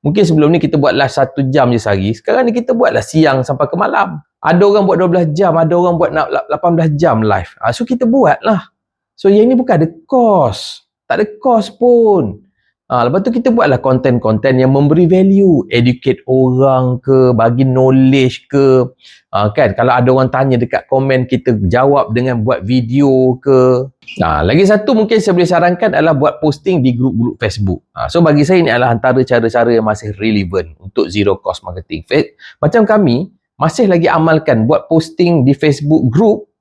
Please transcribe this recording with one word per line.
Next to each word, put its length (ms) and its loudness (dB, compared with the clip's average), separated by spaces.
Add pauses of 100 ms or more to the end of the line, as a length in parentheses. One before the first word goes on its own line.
Mungkin 240 0
sebelum 240 2
ni 80 2
kita 240 0
buat 160 0
live 160 -2
satu 380 -2
jam 180 2
je 80 0
sehari. 380 -2
Sekarang 340 -2
ni 60 -4
kita 180 -4
buatlah 320 0
siang 400 0
sampai 240 -4
ke 80 -6
malam. 400 -2 (240)
Ada 240 2
orang 240 2
buat 80 0
dua 160 0
belas 220 0
jam, 260 0
ada 160 0
orang 240 0
buat 80 0
nak 220 -4
la-, 180 -6
lapan 240 -2
belas 240 0
jam 240 0
live. 400 -4
Ha, 80 -2
so 160 -6
kita 240 -2
buatlah. 560 0 (480)
So 160 -2
yang 160 4
ni 80 2
bukan 300 0
ada 60 -2 (200)
cost. 800 0 (160)
Tak 160 -2
ada 40 0 (120)
cost 400 -2
pun. 640 2 (500)
Ha, 160 0
lepas 160 0
tu 80 -2
kita 240 -2
buatlah 240 2
konten-konten 800 0
yang 160 2
memberi 320 2
value. 640 2
Educate 560 -2
orang 720 0
ke, 400 2
bagi 240 0
knowledge 880 2
ke. 400 2 (400)
Ha, 240 -2
kan? 240 0
Kalau 160 0
ada 160 2
orang 240 0
tanya 240 0
dekat 320 -4
komen, 400 -2
kita 240 -2 (160)
jawab 480 0
dengan 240 -2
buat 240 -4
video 720 0
ke. 480 2 (400)
Ha, 160 -2
lagi 240 2
satu 320 2
mungkin 240 0
saya 160 0
boleh 80 2
sarankan 480 0
adalah 240 0
buat 240 -2
posting 400 -2
di 160 0
grup-grup 400 -2
Facebook. 560 -4
Ha, 160 -8
so 160 2
bagi 160 2
saya 240 2
ni 80 0
adalah 160 0
antara 320 0
cara-cara 480 0
yang 160 2
masih 320 -6
relevan 640 -4
untuk 320 -6
zero 240 0
cost 240 -8
marketing. 480 -14
Fe-, 240 -2 (240)
macam 320 0
kami, 400 0 (240)
masih 320 -2
lagi 240 0
amalkan 560 0
buat 240 -2
posting 560 0
di 80 2
Facebook 560 0
group. 400 0 (120)